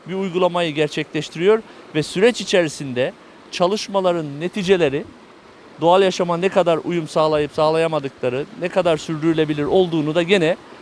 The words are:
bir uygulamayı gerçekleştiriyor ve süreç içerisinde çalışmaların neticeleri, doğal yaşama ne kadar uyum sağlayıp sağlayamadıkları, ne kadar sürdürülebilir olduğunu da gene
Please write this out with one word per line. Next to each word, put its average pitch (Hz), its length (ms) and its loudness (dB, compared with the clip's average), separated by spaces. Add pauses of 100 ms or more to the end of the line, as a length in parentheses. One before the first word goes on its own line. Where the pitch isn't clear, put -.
bir 180 60 -8
uygulamayı 175 600 -2
gerçekleştiriyor 160 880 -2 (320)
ve 156 80 0
süreç 220 380 2
içerisinde 151 720 0 (380)
çalışmaların 175 920 -2
neticeleri, 175 640 0 (760)
doğal 175 220 6
yaşama 180 340 0
ne 180 120 0
kadar 170 360 2
uyum 170 240 -2
sağlayıp 156 440 0
sağlayamadıkları, 156 920 -2 (160)
ne 175 80 -4
kadar 170 280 0
sürdürülebilir 156 680 -2
olduğunu 160 500 2
da 175 80 2
gene 175 340 2 (260)